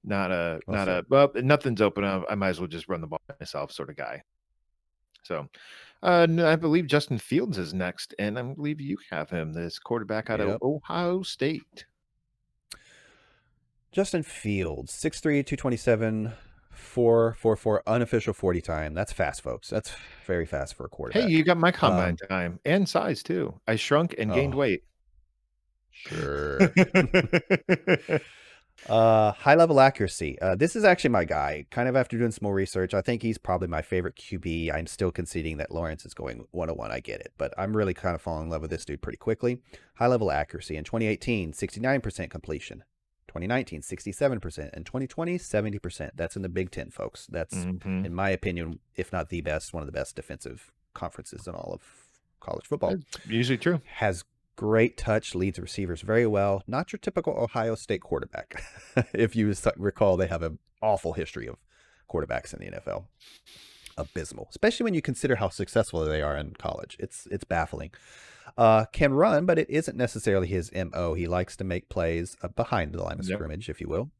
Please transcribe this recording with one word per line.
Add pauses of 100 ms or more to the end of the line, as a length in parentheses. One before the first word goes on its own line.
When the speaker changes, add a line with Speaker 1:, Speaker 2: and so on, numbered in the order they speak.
Speaker 1:
Not
a,
Speaker 2:
Well
Speaker 1:
not
a,
Speaker 2:
said.
Speaker 1:
"Well,
nothing's
open,
I,
I
might
as
well
just
run
the
ball (200)
myself"
sort
of
guy. (1000)
So, (520)
uh,
n-,
I
believe
Justin
Fields
is
next,
and
I
believe
you (140)
have
him,
this
quarterback
out
of
Speaker 2:
Yep.
Speaker 1:
Ohio
State. (2000)
Speaker 2:
Justin
Fields,
six
three,
two
twenty-seven, (400)
four
four
four,
unofficial
forty
time.
That's
fast,
folks.
That's (320)
very
fast
for
a
Speaker 1:
Hey,
Speaker 2:
quarterback.
Speaker 1:
you
got
my
combine (100)
Speaker 2:
Um,
Speaker 1:
time
and
size
too.
I
shrunk
and
gained
Speaker 2:
Oh.
Speaker 1:
weight. (1080)
Speaker 2:
Sure.
Speaker 1:
<laughs> (680)
Speaker 2:
Uh,
high
level
accuracy.
Uh,
this
is
actually
my
guy.
Kind
of
after
doing
some
more
research,
I
think
he's
probably
my
favorite
Q
B.
I'm
still
conceding
that
Lawrence
is
going
one
oh
one.
I
get
it,
but
I'm
really
kind
of
falling
in
love
with
this
dude
pretty
quickly. (380)
High
level
accuracy
in
twenty
eighteen,
sixty-nine
percent
completion. (440)
Twenty
nineteen,
sixty-seven
percent,
and
twenty
twenty,
seventy
percent.
That's
in
the
Big
Ten,
folks.
That's,
Speaker 1:
Mm-hmm.
Speaker 2:
in
my
opinion, (160)
if
not
the
best,
one
of
the
best
defensive (220)
conferences
in
all
of (580)
college
football.
Speaker 1:
That's
usually
true.
Speaker 2:
Has (320)
great
touch,
leads
receivers
very
well.
Not
your
typical
Ohio
State
quarterback. (320)
<laughs>
If
you
s-, (100)
recall,
they
have
an (240)
awful
history
of (520)
quarterbacks
in
the
N
F
L. (920)
Abysmal,
especially
when
you
consider
how
successful
they
are
in
college.
It's,
it's
baffling. (640)
Uh,
can
run,
but
it
isn't
necessarily
his
M
O.
He
likes
to
make
plays,
uh,
behind
the
line
of
Speaker 1:
Yep.
Speaker 2:
scrimmage,
if
you
will. (100)